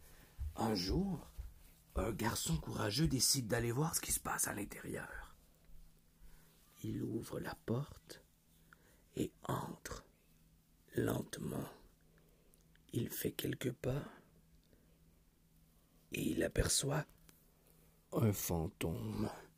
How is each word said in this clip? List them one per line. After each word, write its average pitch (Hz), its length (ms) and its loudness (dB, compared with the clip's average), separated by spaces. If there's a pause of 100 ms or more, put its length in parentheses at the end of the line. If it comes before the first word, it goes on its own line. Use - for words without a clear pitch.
(560)
Un 220 180 4
jour, 175 560 0 (640)
un 98 160 0
garçon 110 460 2
courageux 113 500 2
décide 131 380 4
d'aller 120 260 2
voir 151 220 2
ce - 60 2
qui - 120 -2
se - 80 0
passe - 280 0
à - 60 -2
l'intérieur. - 800 -6 (1500)
Il 110 200 -2
ouvre - 380 -2
la - 140 -6 (120)
porte - 560 -2 (920)
et - 160 0 (120)
entre - 600 -6 (920)
lentement. - 720 0 (1200)
Il 120 160 0
fait - 240 -4
quelques 131 400 -2
pas 131 300 -2 (2000)
et - 80 -2
il - 220 2
aperçoit - 640 4 (1080)
un 113 200 6
fantôme. 104 960 0 (280)